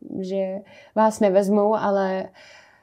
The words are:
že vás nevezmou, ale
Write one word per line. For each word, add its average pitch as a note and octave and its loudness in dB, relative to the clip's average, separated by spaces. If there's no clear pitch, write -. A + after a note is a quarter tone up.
že F#3+ -6
vás G#3+ 2
nevezmou, G3+ 4
ale G3 -2